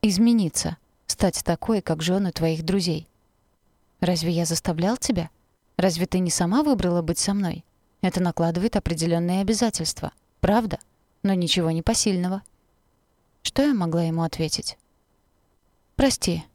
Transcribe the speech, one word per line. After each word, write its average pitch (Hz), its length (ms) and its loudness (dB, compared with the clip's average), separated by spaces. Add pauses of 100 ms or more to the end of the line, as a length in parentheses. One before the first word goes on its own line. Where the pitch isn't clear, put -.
«Измениться, 202 720 2 (320)
стать - 340 0
такой, 196 380 0
как 160 220 -4
жёны 180 280 0
твоих 165 340 -2
друзей». 170 440 -2 (920)
«Разве 170 300 0
я 170 140 0
заставлял 165 520 -2
тебя? 175 340 -2 (460)
Разве 175 300 2
ты 185 140 0
не 180 100 0
сама 185 320 2
выбрала 180 400 2
быть 160 160 -2
со 202 160 0
мной? 185 300 -4 (360)
Это 185 220 0
накладывает 175 540 0
определённые 170 640 0
обязательства, 208 720 -2 (280)
правда, 214 380 2 (440)
но 196 120 2
ничего 170 380 0
непосильного». 185 720 0 (1000)
Что - 200 0
я 294 120 4
могла 170 300 0
ему 165 180 -2
ответить? - 560 -4 (1160)
«Прости». 185 480 0 (100)